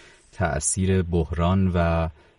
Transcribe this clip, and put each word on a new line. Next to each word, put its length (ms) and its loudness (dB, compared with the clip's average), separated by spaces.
تأثیر 680 0
بحران 760 0
و 340 0